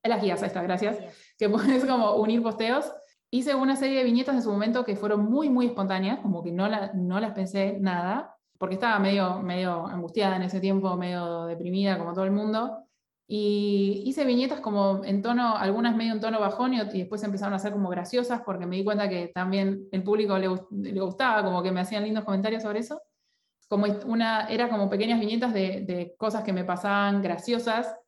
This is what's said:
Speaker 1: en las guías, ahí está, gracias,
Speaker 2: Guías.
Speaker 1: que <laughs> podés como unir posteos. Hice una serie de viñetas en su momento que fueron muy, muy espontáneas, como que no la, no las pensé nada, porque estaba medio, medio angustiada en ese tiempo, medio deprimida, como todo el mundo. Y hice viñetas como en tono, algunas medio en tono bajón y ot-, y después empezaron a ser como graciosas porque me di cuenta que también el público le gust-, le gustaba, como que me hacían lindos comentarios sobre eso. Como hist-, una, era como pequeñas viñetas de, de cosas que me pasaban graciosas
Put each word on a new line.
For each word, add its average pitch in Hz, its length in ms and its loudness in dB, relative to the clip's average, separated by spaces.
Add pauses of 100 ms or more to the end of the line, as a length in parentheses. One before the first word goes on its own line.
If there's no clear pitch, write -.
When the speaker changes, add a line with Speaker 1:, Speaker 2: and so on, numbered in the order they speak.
Speaker 1:
en 226 60 2
las 220 120 2
guías, 185 200 0
ahí 202 60 -2
está, 185 140 -4
gracias, 196 380 -2
Speaker 2:
Guías. - 160 -16 (220)
Speaker 1:
que 208 120 2
<laughs> 202 60 4 (240)
podés 262 60 2
como 233 300 4
unir 220 280 4
posteos. 226 480 0 (400)
Hice 262 240 0
una 269 200 2
serie 269 240 0
de 262 40 4
viñetas 254 320 2
en 240 80 2
su 220 80 0
momento 226 340 2
que 208 100 -2
fueron 208 300 0
muy, 277 240 2
muy 247 180 4
espontáneas, 196 520 0
como 170 240 -2
que 170 80 -4
no 185 160 0
la, 208 260 -2
no 180 260 0
las 214 140 -2
pensé 196 460 -2
nada, 190 560 -2 (240)
porque 185 160 -2
estaba 220 240 2
medio, 196 420 2
medio 180 460 -2
angustiada 185 480 -2
en 185 80 -2
ese 185 160 -2
tiempo, 190 380 0
medio 175 480 -4
deprimida, 180 520 0
como 170 160 -6
todo 190 120 0
el 196 60 0
mundo. 214 460 -2 (500)
Y 208 800 2
hice 269 200 0
viñetas 262 340 2
como 196 440 0
en 196 180 0
tono, 233 360 0
algunas 214 380 2
medio 226 180 0
en 214 60 -2
tono 220 200 -2
bajón 226 360 0
y 226 60 2
ot-, 202 120 -4
y 190 60 -2
después 202 240 -4
empezaron 202 320 -2
a 190 40 -2
ser 202 140 -4
como 202 160 0
graciosas 233 560 -2
porque 180 220 -4
me 180 80 -4
di 190 80 -2
cuenta 208 260 2
que 175 240 -4
también 196 580 0
el 185 120 -2
público 202 340 2
le 190 120 2
gust-, 185 220 -4
le 196 300 -4
gustaba, 208 420 2
como 180 200 0
que 190 80 0
me 185 100 0
hacían 202 220 -2
lindos 214 220 -2
comentarios 214 380 0
sobre 208 160 -2
eso. 294 220 -8 (680)
Como 208 180 2
hist-, 202 180 -2
una, 226 420 0
era 233 220 0
como 202 200 2
pequeñas 220 300 2
viñetas 226 340 0
de, 190 340 0
de 175 300 -6
cosas 220 260 -2
que 196 100 -2
me 180 120 -2
pasaban 202 560 2
graciosas 233 720 -2 (120)